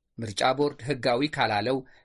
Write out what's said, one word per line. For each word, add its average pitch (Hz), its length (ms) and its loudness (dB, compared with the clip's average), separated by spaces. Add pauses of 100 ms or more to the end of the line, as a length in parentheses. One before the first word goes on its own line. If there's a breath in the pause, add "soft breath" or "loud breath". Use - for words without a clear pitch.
(180)
ምርጫ 107 240 -6 (120)
ቦርድ 143 300 -2
ህጋዊ 127 440 0
ካላለው 117 500 0 (280 soft breath)